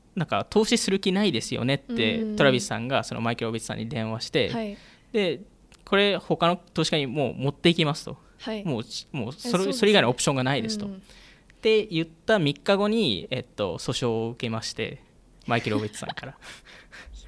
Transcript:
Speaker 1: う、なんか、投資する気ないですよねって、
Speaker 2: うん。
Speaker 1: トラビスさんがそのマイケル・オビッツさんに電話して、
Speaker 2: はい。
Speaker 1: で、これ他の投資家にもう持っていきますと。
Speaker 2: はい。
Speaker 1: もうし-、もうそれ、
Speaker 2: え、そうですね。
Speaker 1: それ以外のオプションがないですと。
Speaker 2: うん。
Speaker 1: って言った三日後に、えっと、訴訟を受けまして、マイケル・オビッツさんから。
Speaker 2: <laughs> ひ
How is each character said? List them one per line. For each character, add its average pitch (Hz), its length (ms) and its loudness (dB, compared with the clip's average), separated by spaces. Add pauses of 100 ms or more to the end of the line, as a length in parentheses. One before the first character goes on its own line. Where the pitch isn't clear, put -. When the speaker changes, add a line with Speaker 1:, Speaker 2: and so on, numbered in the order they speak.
(160)
Speaker 1:
う、 - 20 -2
な 165 60 0
ん - 20 -2
か、 101 220 0
投 220 160 4
資 220 140 4
す - 120 -2
る 190 80 2
気 190 140 0
な 202 120 2
い 202 60 2
で 110 120 0
す - 120 -6
よ 113 100 -2
ね 139 100 2
っ 139 40 0
て、 226 440 -2
Speaker 2:
う 214 100 -4
ん。 208 40 -6
Speaker 1:
ト 160 80 4
ラ 135 60 8
ビ 127 100 4
ス - 60 -4
さ 107 120 -4
ん 120 100 -6
が 123 160 0
そ - 100 -8
の 117 60 -4
マ 117 120 0
イ 113 40 -6
ケ - 80 -4
ル・ 113 60 -2
オ - 20 -4
ビ 113 60 -4
ッ - 20 -8
ツ - 60 -10
さ 110 80 -8
ん 107 40 -6
に 110 100 -6
電 110 220 -4
話 113 120 -6
し - 80 -8
て、 127 200 2
Speaker 2:
は 233 140 -4
い。 202 120 -10 (360)
Speaker 1:
で、 185 300 0 (420)
こ 202 120 2
れ 202 220 4
他 170 300 2
の 175 120 2 (140)
投 160 100 2
資 - 60 -2
家 160 80 2
に 139 80 0
も 131 240 0
う - 40 -6
持 135 140 -2
っ 143 60 0
て - 160 4
い 175 40 6
き 165 120 2
ま 143 80 0
す - 100 -10
と。 - 140 -12 (220)
Speaker 2:
は 220 140 -8
い。 208 100 -6
Speaker 1:
も 139 140 -2
う 113 40 -4
し-、 - 300 -12
も 117 160 -4
う 135 40 -8
そ - 140 -12
れ、 - 20 -4
Speaker 2:
え、 - 40 -2
そ 180 100 2
う 190 40 0
で 202 60 0
す 262 40 -6
ね。 - 20 -6
Speaker 1:
そ 220 80 2
れ 214 60 8
以 - 20 8
外 180 80 6
の 120 80 4
オ 123 40 2
プ - 60 -8
シ - 80 0
ョ 147 40 4
ン 135 40 -2
が 127 80 0
な 135 120 0
い 120 40 -2
で - 80 -4
す 220 80 -4
と。 202 100 -8
Speaker 2:
う - 40 -10
ん。 196 60 -12
Speaker 1:
っ - 20 -18 (640)
て 220 260 4
言 165 180 0
っ - 20 -6 (200)
た 220 120 4
三 147 160 2
日 - 220 2
後 208 120 2
に、 175 420 0
え 131 100 -2
っ - 40 -4
と、 95 340 -4
訴 - 140 -4 (140)
訟 - 20 2 (180)
を - 40 -4
受 120 180 -8
け - 20 -4
ま 113 100 -4
し - 140 -8
て、 113 280 -8 (440)
マ 120 100 2
イ 117 60 0
ケ 117 80 -2
ル・ 107 60 2
オ - 40 0
ビ - 80 -4
ッ - 40 -16
ツ - 80 -14
さ - 60 -10
ん - 40 -8
か - 160 -12
ら。 135 100 -16 (420)
Speaker 2:
<laughs> - 340 -20
ひ - 140 -18